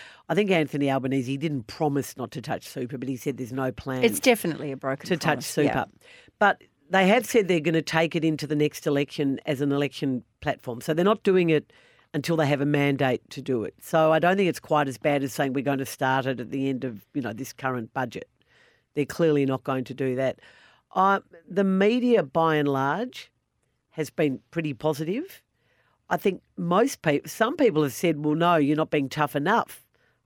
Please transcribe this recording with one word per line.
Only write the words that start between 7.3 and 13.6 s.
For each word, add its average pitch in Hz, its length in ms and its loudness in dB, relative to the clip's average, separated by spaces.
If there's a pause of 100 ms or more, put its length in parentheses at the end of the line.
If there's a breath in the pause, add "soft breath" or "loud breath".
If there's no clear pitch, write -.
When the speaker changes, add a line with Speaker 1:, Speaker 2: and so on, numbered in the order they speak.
Speaker 1:
they're 175 120 2
gonna 160 240 2
take 160 320 0
it 160 100 0
into 156 220 0
the 151 80 -2
next 147 320 0
election 143 580 0
as 139 160 -4
an 143 100 0
election 139 520 -2 (180)
platform. 127 400 -6
So 160 120 -2
they're 170 120 2
not 214 180 2
doing 180 280 4
it 151 200 0 (440 soft breath)
until 165 200 -2
they 156 120 2
have 139 140 2
a 143 40 0
mandate 143 640 2
to 135 140 -14
do 123 200 -2